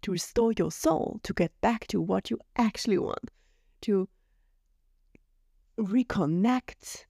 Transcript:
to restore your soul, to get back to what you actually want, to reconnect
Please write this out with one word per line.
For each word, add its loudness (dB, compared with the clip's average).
to -4
restore 2
your 2
soul, 0
to -6
get 2
back 0
to -2
what -2
you -4
actually 2
want, -4
to 2
reconnect 0